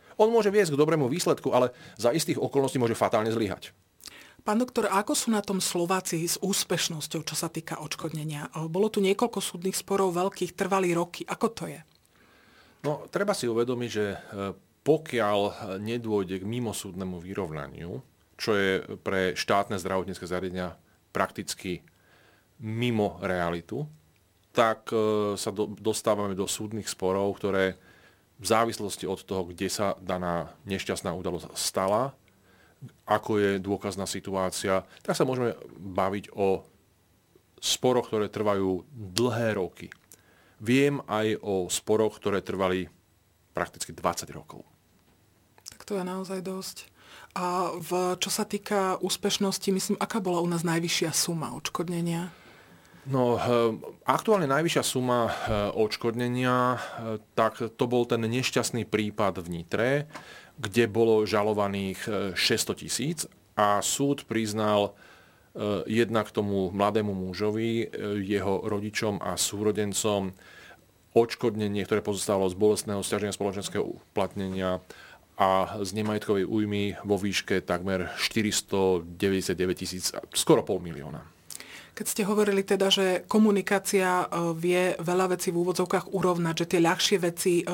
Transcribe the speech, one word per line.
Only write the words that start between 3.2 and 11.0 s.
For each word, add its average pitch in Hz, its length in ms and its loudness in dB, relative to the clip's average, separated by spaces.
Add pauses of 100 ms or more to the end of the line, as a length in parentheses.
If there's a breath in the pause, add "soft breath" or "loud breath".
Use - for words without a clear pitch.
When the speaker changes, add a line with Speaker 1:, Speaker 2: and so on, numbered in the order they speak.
Speaker 1:
zlyhať. 110 400 -4 (720 loud breath)
Speaker 2:
Pán 220 160 2
doktor, 247 300 0
ako 208 260 0
sú - 160 -2
na 208 80 2
tom 190 180 -2
Slováci 175 680 0
s - 140 -2
úspešnosťou, 170 840 -2
čo - 100 -8
sa 165 140 -4
týka - 320 -8
odškodnenia? 151 720 -8 (160)
Bolo 196 240 2
tu 202 100 0
niekoľko 202 380 2
súdnych 185 360 -4
sporov 190 400 0
veľkých, 180 400 -2
trvali 185 360 2
roky. 170 340 -2